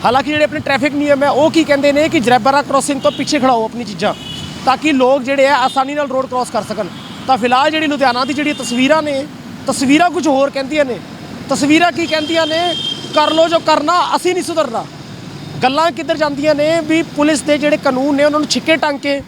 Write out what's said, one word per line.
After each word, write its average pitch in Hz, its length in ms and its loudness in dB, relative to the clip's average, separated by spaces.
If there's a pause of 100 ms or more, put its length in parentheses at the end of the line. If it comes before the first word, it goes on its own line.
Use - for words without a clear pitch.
ਹਾਲਾਂਕਿ 254 240 2
ਜਿਹੜੇ 302 140 2
ਆਪਣੇ 294 160 -2
ਟ੍ਰੈਫਿਕ 277 340 0
ਨਿਯਮ 285 300 2
ਹੈ 285 60 2
ਉਹ 277 220 4
ਕੀ 320 120 2
ਕਹਿੰਦੇ 285 280 2
ਨੇ 294 180 2
ਕਿ 330 100 2
ਜ਼ੈਬਰਾ 247 420 4
ਕ੍ਰਾਸਿੰਗ 269 400 -2
ਤੋਂ 285 100 2
ਪਿੱਛੇ 285 280 -2
ਖੜਾਓ 233 260 2
ਆਪਣੀ 220 180 -8
ਚੀਜ਼ਾਂ, 190 300 -4 (520)
ਤਾਂ 262 120 2
ਕਿ 302 140 0
ਲੋਕ 262 300 4
ਜਿਹੜੇ 269 260 2
ਆ 277 100 4
ਆਸਾਨੀ 262 360 0
ਨਾਲ 294 140 -2
ਰੋਡ 262 180 -2
ਕ੍ਰਾਸ 254 240 -4
ਕਰ 214 120 -2
ਸਕਣ। 202 260 -6 (400)
ਤਾਂ 262 100 4
ਫਿਲਹਾਲ 247 340 2
ਜਿਹੜੀ 311 160 0
ਲੁਧਿਆਣਾ 269 380 0
ਦੀ 285 80 -4
ਜਿਹੜੀ 294 200 -2
ਤਸਵੀਰਾਂ 269 500 2
ਨੇ, 285 220 -4 (420)
ਤਸਵੀਰਾਂ 285 420 4
ਕੁਝ 311 180 -2
ਹੋਰ 277 220 2
ਕਹਿੰਦੀਆਂ 269 360 -2
ਨੇ। 226 140 -6 (500)
ਤਸਵੀਰਾਂ 302 420 4
ਕੀ 330 140 -4
ਕਹਿੰਦੀਆਂ 311 420 0
ਨੇ? 330 280 -2 (400)
"ਕਰ 302 160 4
ਲੋ 320 160 4
ਜੋ 330 120 2
ਕਰਨਾ, 311 560 2
ਅਸੀਂ 359 180 0
ਨਹੀਂ 359 100 -2
ਸੁਧਰਨਾ।" 240 420 -2 (760)
ਗੱਲਾਂ 294 280 2
ਕਿੱਧਰ 330 260 -4
ਜਾਂਦੀਆਂ 294 380 0
ਨੇ 311 240 2
ਵੀ 320 240 0
ਪੁਲਿਸ 294 380 0
ਦੇ 294 160 2
ਜਿਹੜੇ 294 200 2
ਕਾਨੂੰਨ 277 380 0
ਨੇ 277 80 2
ਉਹਨਾਂ 294 160 2
ਨੂੰ 302 100 -2
ਛਿੱਕੇ 320 260 0
ਟੰਗ 294 240 -2
ਕੇ 277 280 -4